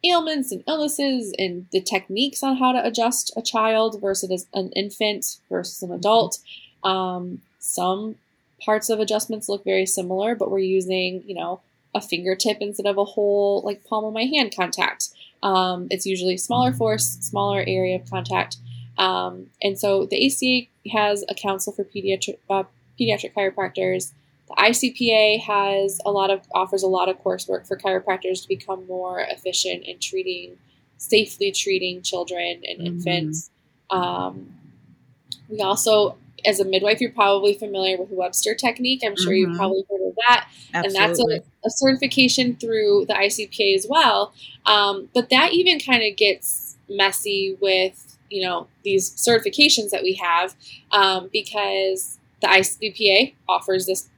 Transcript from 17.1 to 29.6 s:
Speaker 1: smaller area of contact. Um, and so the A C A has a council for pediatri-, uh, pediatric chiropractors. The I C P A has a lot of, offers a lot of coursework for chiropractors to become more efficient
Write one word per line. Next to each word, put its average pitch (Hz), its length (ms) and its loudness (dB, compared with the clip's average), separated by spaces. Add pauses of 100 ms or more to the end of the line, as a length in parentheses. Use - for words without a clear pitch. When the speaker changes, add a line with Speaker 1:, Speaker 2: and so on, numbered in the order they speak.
Speaker 1:
smaller 202 440 -2
area 185 300 0
of 180 140 -8
contact. 185 480 -4 (400)
Um, 185 520 -2 (120)
and 196 180 -2
so 196 260 2
the 202 200 0
A 277 40 4
C 254 400 -2 (160)
A 208 40 -12
has 208 400 0
a - 40 -8
council 196 380 -6
for 202 140 -6
pediatri-, 190 520 -6 (120)
uh, 196 140 0 (360)
pediatric 220 340 -2
chiropractors. 190 760 -2 (380)
The - 80 -10
I 214 160 6
C 247 180 0
P 233 220 0
A 214 240 6
has 196 680 0
a 202 60 0
lot 196 180 2
of, 190 120 0 (120)
offers 190 300 0
a 190 40 2
lot 185 200 2
of 190 160 -4
coursework 185 420 -4
for 190 120 -6
chiropractors 185 640 -2
to - 80 -20
become 190 380 -6
more 185 340 -6
efficient 180 640 -4